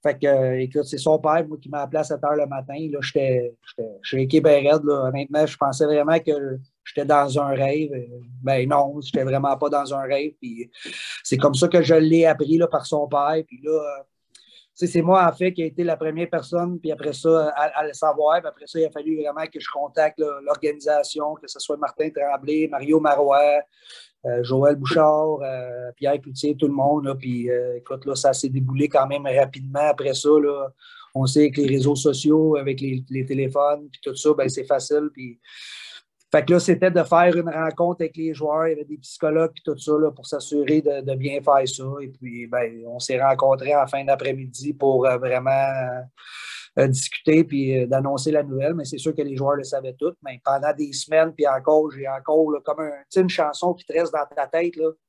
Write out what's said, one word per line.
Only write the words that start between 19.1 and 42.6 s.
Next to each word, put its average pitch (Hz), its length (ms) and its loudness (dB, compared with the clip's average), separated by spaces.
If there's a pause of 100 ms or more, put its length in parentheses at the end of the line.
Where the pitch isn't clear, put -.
vraiment 151 240 -6
que 156 140 -14
je 139 140 -12
contacte, 147 460 -2
là, 147 240 -4
l'organisation, 147 920 -2
que - 120 -20
ce - 120 -16
soit 147 180 -4
Martin 151 320 -4
Tremblay, 143 580 -2
Mario 147 320 2
Marois, 147 600 4 (640)
euh, 123 180 -2
Joël 135 320 4
Bouchard, 151 680 2
euh, 127 540 -10
Pierre 139 260 -2
Cloutier, 139 340 -4
tout 147 120 0
le 139 60 0
monde. 139 320 2
Là, 135 100 -4
puis, 123 340 -4
euh, 123 280 -2
écoute, 135 280 -10
là, 139 80 -4
ça 135 200 2
s'est 131 160 -2
déboulé 131 380 -2
quand 135 200 2
même 139 180 -6
rapidement 135 640 0
après 143 240 0
ça. 135 160 0
Là. 143 380 4 (480)
On 131 100 0
sait 143 240 4
que 135 100 -4
les 143 80 2
réseaux 135 280 2
sociaux, 151 600 2
avec 135 240 -4
les, 131 300 -4
les 131 160 -6
téléphones, 143 640 -2
puis - 120 -20
tout 135 120 -8
ça, 151 200 2
ben, 135 120 0
c'est 127 180 -6
facile. 147 460 0
Puis 127 280 -16 (880)
fait 151 140 4
que 147 80 2
là, 180 80 6
c'était 180 320 2
de 165 120 2
faire 170 340 4
une 170 100 -2
rencontre 165 540 -2
avec 160 160 -6
les 160 160 -6
joueurs. 156 340 -2
Il 160 40 0
y - 20 0
avait 151 100 -6
des 147 140 -14
psychologues 160 560 -2
puis - 100 -20
tout 147 140 -4
ça 151 200 -2
là, 156 140 2
pour - 140 -20
s'assurer 147 560 0
de, 143 180 0
de 135 160 -6
bien 139 260 -4
faire 139 240 4
ça. 131 200 -8 (160)
Et 131 80 -12
puis, 120 380 -14
ben, 117 380 -4